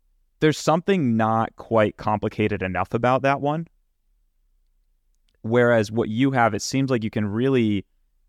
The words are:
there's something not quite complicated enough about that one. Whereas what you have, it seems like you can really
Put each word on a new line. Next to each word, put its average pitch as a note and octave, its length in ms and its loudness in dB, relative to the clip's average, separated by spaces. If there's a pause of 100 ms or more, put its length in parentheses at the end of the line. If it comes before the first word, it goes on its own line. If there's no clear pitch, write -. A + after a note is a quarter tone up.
(400)
there's D#3 180 2
something D#3+ 580 0
not A2+ 400 0
quite A2 400 0
complicated G#2+ 680 -2
enough F#2 320 -4
about B2 280 0
that C3+ 180 0
one. D3+ 280 -6 (1700)
Whereas A#2 480 2
what A2+ 180 -2
you B2 220 0
have, A#2 240 2
it G2 80 -6
seems C3+ 280 -2
like A#2+ 120 0
you A2 80 -4
can G#2 160 -2
really A2+ 580 0 (440)